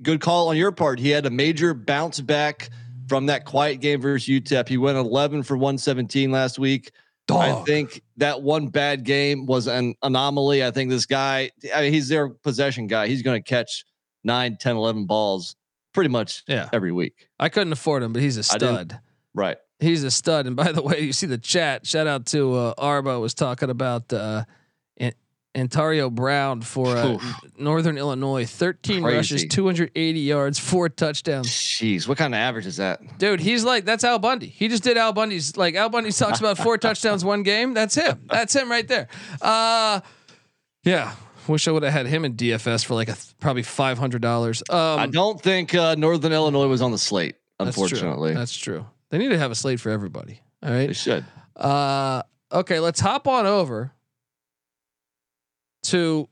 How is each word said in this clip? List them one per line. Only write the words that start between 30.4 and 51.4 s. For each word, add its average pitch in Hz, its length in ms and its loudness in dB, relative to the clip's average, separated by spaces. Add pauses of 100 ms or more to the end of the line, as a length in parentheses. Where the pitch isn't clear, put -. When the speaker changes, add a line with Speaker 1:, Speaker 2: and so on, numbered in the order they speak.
Speaker 2:
four 180 300 2
touchdowns. 147 600 -2
Speaker 1:
Jeez, 101 580 -2
what 135 120 -2
kind 143 160 0
of - 20 0
average 110 300 -2
is 90 100 -10
that? 95 400 -4
Speaker 2:
Dude, 196 220 2
he's 220 240 0
like, 240 220 2
that's 220 180 0
Al 240 160 4
Bundy. 233 280 0
He - 200 -2
just 226 160 0
did 233 140 4
Al 226 160 2
Bundy's, 190 440 -2
like, 175 180 2
Al 214 140 2
Bundy 220 220 -2
talks 220 280 0
about 214 200 0
four 226 180 2
Speaker 1:
<laughs> - 80 -2
Speaker 2:
touchdowns 208 400 0
one 202 160 0
game. 214 320 0
That's 220 220 0
him. 294 340 0
That's 220 260 2
him 262 140 0
right 233 180 0
there. 180 200 0 (340)
Uh, 220 600 2 (840)
yeah. 143 300 2 (340)
Wish 156 200 2
I 165 40 2
would 156 100 2
have 139 120 2
had 139 120 0
him 156 180 0
in 131 120 -2
D 117 180 0
F 110 140 -4
S 117 160 2
for, - 100 -4
like, 113 160 0
a 104 40 -4
th-, - 260 -18
probably 127 240 0
five 131 340 0
hundred 123 240 -2
dollars. 117 480 0
Um, 160 300 2
Speaker 1:
I 117 80 0
don't 180 340 0
think, 185 320 0
uh, 165 220 4
Northern 160 380 2
Illinois 143 340 2
was 131 160 2
on 123 80 2
the 104 80 -2
slate, 90 360 -2 (220)
Speaker 2:
That's 95 180 -2
true. 98 100 0
Speaker 1:
unfortunately. 80 500 -2
Speaker 2:
That's 117 200 -4
true. 87 300 -8 (240)
They 151 80 -2
need 247 120 0
to 208 100 2
have 135 120 0
a 117 40 -6
slate 127 260 -2
for - 80 -4
everybody. 104 500 -6 (240)
All 156 80 -4
right. 127 160 0
Speaker 1:
They 147 60 -2
should. - 320 -2 (300)